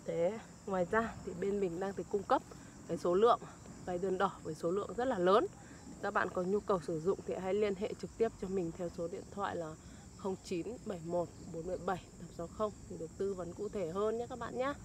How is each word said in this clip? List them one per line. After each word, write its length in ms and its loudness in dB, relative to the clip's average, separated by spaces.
Thế 340 2
ngoài 240 4
ra 240 4
thì 160 -4
bên 200 2
mình 200 2
đang 160 0
thì 140 -4
cung 120 2
cấp 200 4
cái 100 0
số 160 4
lượng 260 8
cây 120 -2
đơn 200 2
đỏ 140 4
với 120 -4
số 160 0
lượng 260 0
rất 80 0
là 140 2
lớn. 280 8
Các 120 -2
bạn 200 4
có 80 2
nhu 180 4
cầu 200 2
sử 200 -2
dụng 260 2
thì 80 -2
hãy 200 0
liên 200 4
hệ 260 -2
trực 180 -6
tiếp 220 4
cho 80 -4
mình 300 0
theo 180 -2
số 120 -2
điện 220 -8
thoại 260 -2
là 180 -4
không 280 -2
chín 220 -2
bảy 200 -4
một 220 2
bốn 140 -6
bảy 200 -4
bảy 160 0
tám 180 -10
sáu 100 -6
không 260 -2
để 60 -8
được 220 -6
tư 160 0
vấn 200 -6
cụ 140 -4
thể 200 -2
hơn 300 2
nhé 100 -2
các 100 -6
bạn 200 -6
nhé. 140 2